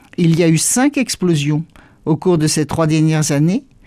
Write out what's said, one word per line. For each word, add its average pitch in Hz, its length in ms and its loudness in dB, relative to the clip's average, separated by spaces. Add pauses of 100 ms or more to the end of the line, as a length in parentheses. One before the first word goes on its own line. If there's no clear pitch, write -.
(180)
Il 165 200 2
y 175 60 2
a 165 60 4
eu 160 80 4
cinq 277 400 0
explosions 160 680 -2 (400)
au 151 140 0
cours 180 200 0
de 156 100 0
ces 151 180 -2
trois 160 200 -2
dernières 156 460 0
années, 165 340 0 (220)